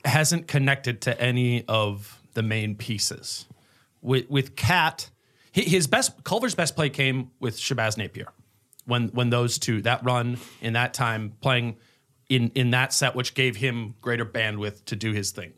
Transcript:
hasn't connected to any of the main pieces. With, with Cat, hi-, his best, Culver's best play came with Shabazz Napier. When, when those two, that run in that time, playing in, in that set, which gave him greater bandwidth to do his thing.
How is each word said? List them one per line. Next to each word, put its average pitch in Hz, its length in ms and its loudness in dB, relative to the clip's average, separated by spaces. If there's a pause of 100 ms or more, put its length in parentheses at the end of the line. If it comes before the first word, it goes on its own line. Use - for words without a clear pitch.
hasn't 156 440 2
connected 135 540 0
to - 180 -2
any 123 480 2
of 104 520 -2 (140)
the 113 80 0
main 107 320 -2
pieces. - 720 -6 (560)
With, 127 260 0
with 139 280 -2
Cat, - 540 2 (440)
hi-, 202 80 2
his 180 240 4
best, - 380 0
Culver's 233 300 0
best 165 220 0
play 151 140 2
came 131 400 0 (100)
with 117 160 -2
Shabazz 110 400 -2
Napier. - 320 -8 (580)
When, 120 220 2
when 120 220 0
those 120 280 2
two, 113 240 0
that 120 220 0
run 120 320 0 (240)
in 117 140 -4
that 123 180 2
time, 110 480 -2
playing 120 360 0 (520)
in, 120 260 4
in 123 180 2
that 127 200 2
set, 131 220 0
which 123 200 -4
gave 127 220 0
him 117 460 -4
greater 117 240 -2
bandwidth 107 600 -4
to 110 100 -6
do 110 160 -2
his 101 180 -2
thing. - 280 -12